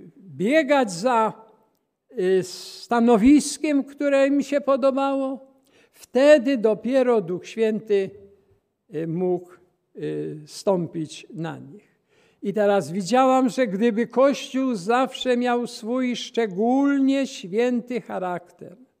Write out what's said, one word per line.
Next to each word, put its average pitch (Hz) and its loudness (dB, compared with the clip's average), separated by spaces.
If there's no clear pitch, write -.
biegać 247 0
za, 220 0
y, 185 2
stanowiskiem, 240 2
które 277 0
im 277 0
się 285 -2
podobało, 269 -2
wtedy 277 4
dopiero 226 2
Duch 170 -8
Święty, 214 -2
y, 165 -6
mógł, 180 -4
y, 151 -8
stąpić 170 -4
na 156 -10
nich. 139 -20
I 196 -6
teraz 202 0
widziałam, 254 2
że 254 -2
gdyby 220 0
Kościół 262 0
zawsze 247 -2
miał 240 -2
swój 247 -4
szczególnie 262 0
święty 240 -4
charakter, 185 -10